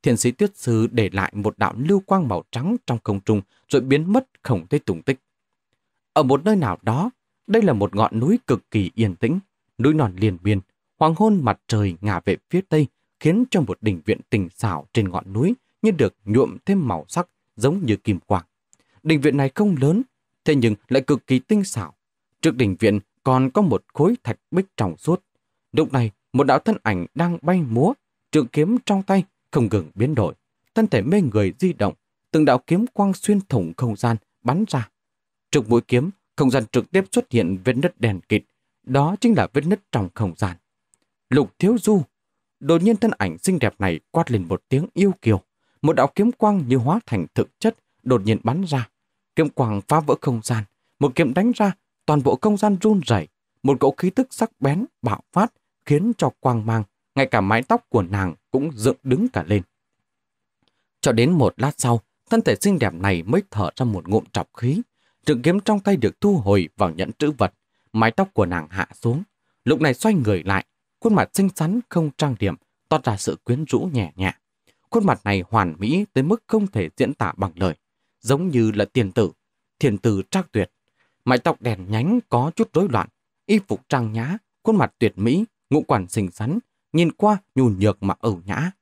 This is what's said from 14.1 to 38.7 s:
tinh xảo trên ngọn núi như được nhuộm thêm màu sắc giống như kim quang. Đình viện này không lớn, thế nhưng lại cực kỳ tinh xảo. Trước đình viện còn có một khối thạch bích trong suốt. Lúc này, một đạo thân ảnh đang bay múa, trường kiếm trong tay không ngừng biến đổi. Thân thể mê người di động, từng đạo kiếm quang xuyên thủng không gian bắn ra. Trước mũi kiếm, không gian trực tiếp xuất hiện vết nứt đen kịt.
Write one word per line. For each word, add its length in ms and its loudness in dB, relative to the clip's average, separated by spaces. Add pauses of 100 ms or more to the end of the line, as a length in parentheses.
tinh 260 -2
xảo 380 -6
trên 160 0
ngọn 240 -8
núi 220 0 (260)
như 100 2
được 240 0 (100)
nhuộm 400 2
thêm 220 0
màu 200 -4
sắc 200 -6 (280)
giống 300 0
như 100 2
kim 240 -4
quang. 240 -4 (600)
Đình 180 2
viện 160 2
này 180 0
không 260 2
lớn, 200 2 (440)
thế 100 2
nhưng 200 2 (120)
lại 140 2
cực 260 -2
kỳ 120 2
tinh 240 0
xảo. 320 -8 (460)
Trước 140 0
đình 240 0
viện 200 2 (240)
còn 280 2
có 100 2
một 220 2 (100)
khối 300 2
thạch 160 -8 (120)
bích 140 0 (120)
trong 200 -4
suốt. 260 -2 (480)
Lúc 220 0
này, 180 0 (220)
một 100 4
đạo 160 4
thân 240 0
ảnh 220 -2 (100)
đang 260 -2
bay 200 0
múa, 320 0 (380)
trường 160 2
kiếm 380 0
trong 180 0
tay 200 2 (280)
không 200 2
ngừng 240 -2
biến 200 0
đổi. 180 0 (420)
Thân 120 2
thể 140 2
mê 200 0
người 380 0
di 140 0
động, 200 -2 (380)
từng 140 4
đạo 220 2
kiếm 260 0
quang 200 0
xuyên 280 0
thủng 360 -4
không 180 -2
gian 220 -2 (240)
bắn 260 -2
ra. 220 -4 (640)
Trước 180 0
mũi 120 4
kiếm, 280 0 (260)
không 160 2
gian 200 0
trực 200 -2
tiếp 200 0
xuất 200 -2
hiện 320 0
vết 100 0
nứt 280 -2
đen 180 -2 (100)
kịt. 140 0 (400)